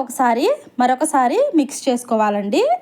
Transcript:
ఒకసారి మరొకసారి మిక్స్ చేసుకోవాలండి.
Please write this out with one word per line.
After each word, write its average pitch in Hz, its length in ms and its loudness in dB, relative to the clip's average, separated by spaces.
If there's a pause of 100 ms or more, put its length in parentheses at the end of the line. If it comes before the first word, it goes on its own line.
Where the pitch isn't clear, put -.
ఒకసారి 254 460 0 (340)
మరొకసారి 262 560 2 (220)
మిక్స్ - 280 -4
చేసుకోవాలండి. 220 760 0 (160)